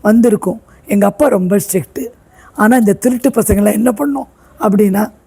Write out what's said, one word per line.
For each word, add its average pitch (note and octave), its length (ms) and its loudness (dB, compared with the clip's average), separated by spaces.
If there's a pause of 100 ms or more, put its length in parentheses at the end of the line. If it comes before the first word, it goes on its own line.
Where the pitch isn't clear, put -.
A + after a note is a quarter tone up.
வந்திருக்கோம். G#3+ 560 2 (260)
எங்க G3+ 200 0
அப்பா C#4+ 200 0
ரொம்ப G3 300 0
ஸ்ட்ரிக்ட்டு. F#3+ 500 -4 (480)
ஆனா A3 220 2
இந்த A3 160 2
திருட்டு B3+ 380 0
பசங்கள்லாம் G#3 420 0
என்ன A3+ 180 0
பண்ணோம் C#4 380 -6 (320)
அப்படின்னா G#3 520 0 (140)